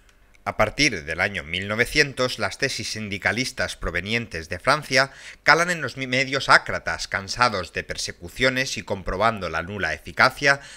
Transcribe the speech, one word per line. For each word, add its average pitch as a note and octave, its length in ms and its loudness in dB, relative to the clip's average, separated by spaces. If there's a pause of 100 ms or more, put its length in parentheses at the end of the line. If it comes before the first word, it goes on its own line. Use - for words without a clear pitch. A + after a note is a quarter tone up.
(480)
A G2+ 120 -4
partir G#2+ 460 2
del E2 180 -4
año G2 200 -2
mil F2+ 260 -6
novecientos, B2+ 680 0
las G2 200 -4
tesis B2 320 -4
sindicalistas G#2 840 -2
provenientes F2+ 760 -4
de F2+ 80 -6
Francia C3+ 520 2 (320)
calan E3 280 4
en E3+ 100 -2
los C3 160 -6
mi-, C3+ 100 -6
medios C3 440 0
ácratas, F#2+ 580 2
cansados G2 640 0
de F2+ 100 -2
persecuciones B2+ 920 -2
y G#2+ 60 -6
comprobando F#2+ 680 0
la D#2+ 140 -2
nula F2 320 -4
eficacia C#3 680 2 (160)